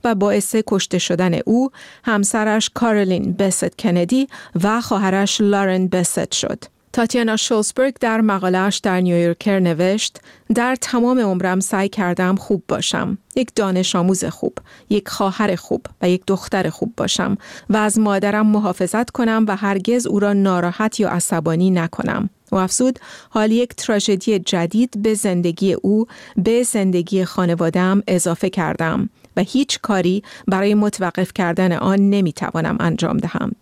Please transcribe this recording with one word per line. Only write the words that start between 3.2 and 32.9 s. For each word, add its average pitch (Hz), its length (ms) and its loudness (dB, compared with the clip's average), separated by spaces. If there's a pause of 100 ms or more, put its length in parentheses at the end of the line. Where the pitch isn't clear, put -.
بست 185 460 -2
کندی 185 480 2 (360)
و 220 180 2
خواهرش 196 600 0
لارن 196 460 2
بست 180 440 -2
شد. - 320 -6 (300)
تاتیانا 226 440 0
شولسبرگ 240 640 0
در 226 220 0
مقاله‌اش 190 560 0
در 185 240 0
نیویورکر 175 580 2
نوشت: 180 580 0 (380)
«در 247 260 0
تمام 247 380 2
عمرم 185 400 0
سعی 196 300 -2
کردم 185 460 0
خوب 196 320 -2
باشم، - 500 -4 (180)
یک 247 200 0
دانش 185 400 0
آموز 180 300 0
خوب، - 320 -6 (320)
یک 202 200 0
خواهر 196 460 -2
خوب - 300 -6 (160)
و 180 80 2
یک 180 180 2
دختر 190 420 -2
خوب - 280 -8
باشم 202 400 -2 (320)
و 208 80 2
از 214 220 2
مادرم 202 480 2
محافظت 214 640 0
کنم 226 380 2
و 202 80 0
هرگز 208 520 0
او 202 120 2
را 202 140 2
ناراحت 190 680 0
یا 202 100 2
عصبانی 170 640 0
نکنم.» 180 580 -2 (220)
او 196 80 0
افزود: 247 400 0 (300)
«حال 220 220 2
یک 240 240 0
تراژدی 202 640 0
جدید 202 640 -2
به 220 100 2
زندگی 180 600 0
او، 214 340 0 (300)
به 226 260 2
زندگی 185 640 0
خانواده‌ام 180 840 0
اضافه 180 420 0
کردم 160 600 -2 (280)
و 180 40 0
هیچ - 400 -2
کاری 190 420 0 (240)
برای 196 260 0
متوقف 202 600 0
کردن 180 380 0
آن 196 380 2
نمی‌توانم 175 720 0
انجام 165 380 0